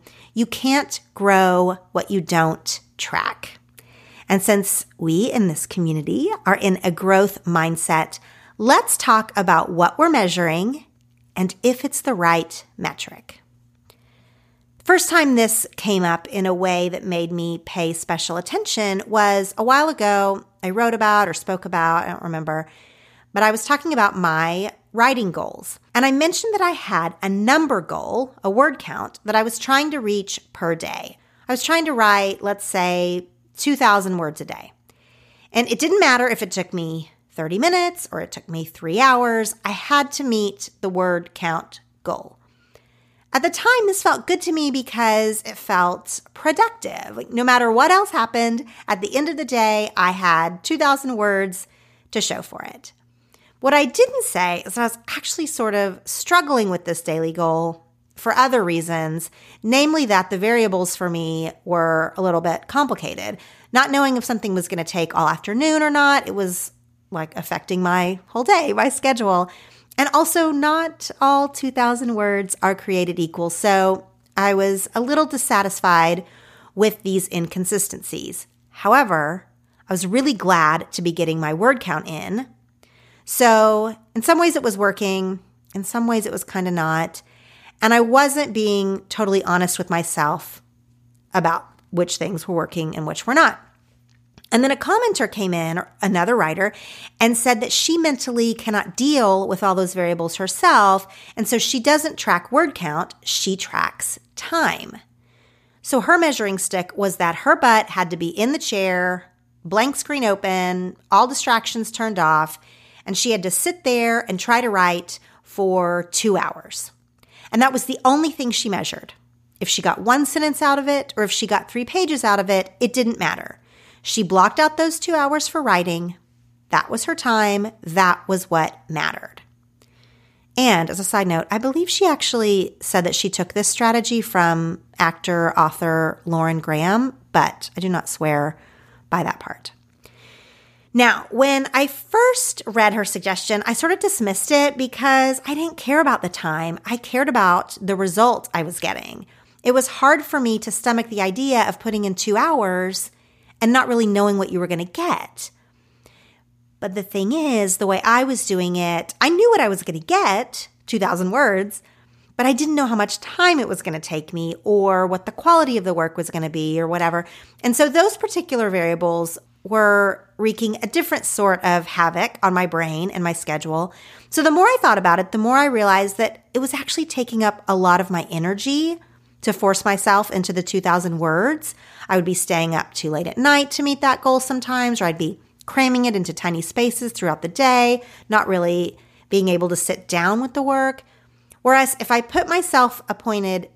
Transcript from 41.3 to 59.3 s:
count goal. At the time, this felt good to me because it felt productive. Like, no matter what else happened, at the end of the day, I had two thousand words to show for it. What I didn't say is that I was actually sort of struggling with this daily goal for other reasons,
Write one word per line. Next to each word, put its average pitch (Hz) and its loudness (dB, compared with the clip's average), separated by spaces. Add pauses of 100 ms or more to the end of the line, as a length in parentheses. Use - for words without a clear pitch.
count - -6 (220)
goal. - -10 (920)
At 269 0
the 330 0
time, 453 2
this 381 0
felt 285 0
good 349 0
to 349 -2
me 302 0
because 220 0
it 214 -12
felt - 0 (140)
productive. 381 -2
Like, - -12
no 240 -2
matter 247 4
what 254 6
else 392 4
happened, 233 -2 (220)
at 202 -2
the 202 -6
end 302 0
of 302 -6
the 302 -6
day, 214 0
I 180 2
had 175 0
two 320 -2
thousand 277 0
words 196 -2 (460)
to 220 -4
show - -4
for - -14
it. - -18 (640)
What 262 2
I 294 4
didn't 508 2
say 175 -2
is 185 -12
that 240 -2
I - 2
was 226 -4 (100)
actually - -6
sort 220 -4
of 196 -2
struggling 285 0
with 175 -4
this 165 -6
daily 165 -4
goal 165 -2 (320)
for - -4
other 254 4
reasons, 165 -4 (340)